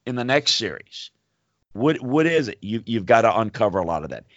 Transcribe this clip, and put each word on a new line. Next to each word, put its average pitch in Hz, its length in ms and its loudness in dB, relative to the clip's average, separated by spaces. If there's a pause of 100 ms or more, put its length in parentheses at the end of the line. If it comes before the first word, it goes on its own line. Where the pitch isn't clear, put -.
in 123 80 -4
the 123 80 -4
next 135 320 0
series? - 560 -8 (600)
What, 131 280 0
what 143 260 0
is 160 200 0
it? - 140 -10
You, 107 260 -6
you've 113 180 -2
gotta 113 320 6
uncover 104 440 0
a 90 40 0
lot 82 200 -4
of 71 60 -10
that. 64 160 -14 (100)